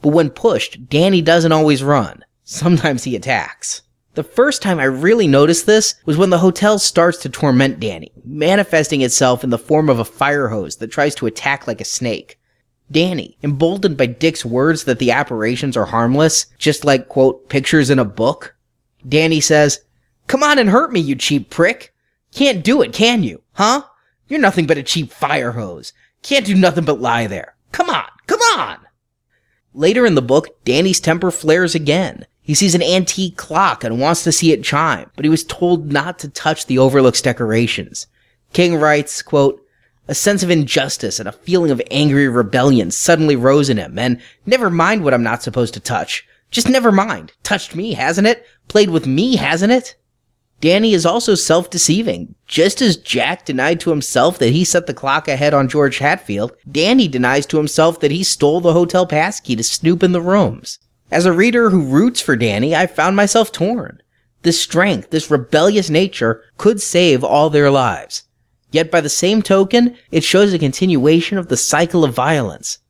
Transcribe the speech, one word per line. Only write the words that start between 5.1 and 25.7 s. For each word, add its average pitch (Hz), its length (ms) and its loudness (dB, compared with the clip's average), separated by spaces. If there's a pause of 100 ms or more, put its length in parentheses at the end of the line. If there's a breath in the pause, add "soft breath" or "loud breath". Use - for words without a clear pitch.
noticed 147 380 4
this 220 280 2 (100)
was 151 120 0
when 185 140 2
the 175 80 2
hotel 202 420 2
starts 170 380 0
to - 100 -12
torment 131 500 0
Danny, 90 320 -10 (140)
manifesting 156 760 0
itself 127 420 0
in 131 60 -2
the 117 80 0
form 156 300 0
of 123 120 2
a 110 40 -2
fire 139 440 -2
hose 101 280 -8
that 113 140 -10
tries 147 260 -2
to 127 100 -6
attack 135 420 -6
like 107 120 -8
a - 40 -12
snake. - 560 -8 (500)
Danny, 160 540 -2
emboldened 165 520 -2
by 131 100 -6
Dick's 151 380 -4
words 135 400 -2
that 123 140 -2
the 120 140 0
apparitions 123 640 -4
are 104 100 0
harmless, 127 600 0 (120)
just - 260 -2
like, 135 240 0
quote, 131 400 0
"pictures 139 420 0
in 135 100 2
a 120 40 2
book," 113 520 -4 (520)
Danny 156 320 2
says, 147 400 2 (460)
"Come 269 160 0
on 294 160 2
and 220 120 2
hurt 254 220 2
me, 214 60 0
you 143 160 -2
cheap 139 360 -4
prick. 185 420 -2 (420)
Can't 247 300 0
do 247 180 2
it, - 100 -2
can 226 300 2
you? 98 200 -6 (100)
Huh? 240 300 0 (460)
You're 302 120 -4
nothing 180 260 2
but 151 120 0
a 139 40 -10
cheap 139 300 -6
fire 135 400 -4
hose. 92 400 -12 (300)